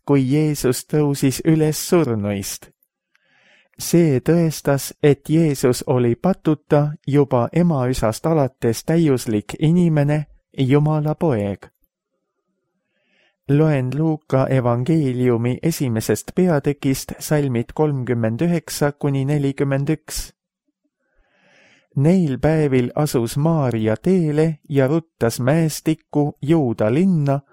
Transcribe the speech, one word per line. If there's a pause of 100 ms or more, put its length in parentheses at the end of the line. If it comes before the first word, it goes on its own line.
kui
Jeesus
tõusis
üles (100)
surnuist. (1120)
See
tõestas, (120)
et
Jeesus
oli
patuta (100)
juba
emaüsast
alates
täiuslik
inimene, (320)
Jumala
poeg. (1800)
Loen
Luuka
evangeeliumi
esimesest
peatükist
salmid
kolmkümmend
üheksa
kuni
nelikümmend
üks. (1800)
Neil
päevil
asus
Maarja
teele (100)
ja
ruttas
mäestikku
Juuda
linna (140)